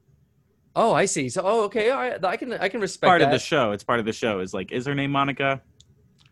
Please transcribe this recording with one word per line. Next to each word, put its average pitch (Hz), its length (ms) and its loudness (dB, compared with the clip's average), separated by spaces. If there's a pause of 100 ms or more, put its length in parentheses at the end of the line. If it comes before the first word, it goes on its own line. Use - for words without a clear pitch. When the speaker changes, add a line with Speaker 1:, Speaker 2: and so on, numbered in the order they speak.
(760)
Speaker 1:
Oh, 208 160 4
I 165 140 4
see. 139 240 -2
So, 180 120 -4
oh, 214 220 2
okay. 214 260 0
All 269 80 0
right. 247 240 -6
I 185 140 -2
can, 247 160 -8
I 196 160 -2
can 220 140 -6
respect - 260 0
Speaker 2:
Part 175 140 6
of 139 60 4
the 135 80 2
Speaker 1:
that. 123 40 0
Speaker 2:
show. 127 320 2
It's 104 100 -6
part 120 160 0
of 110 60 0
the 110 80 -2
show. 104 280 -2
Is 92 120 -6
like, 95 200 -6
is 123 120 -4
her 143 100 -4
name 139 160 -2
Monica? 139 520 0 (680)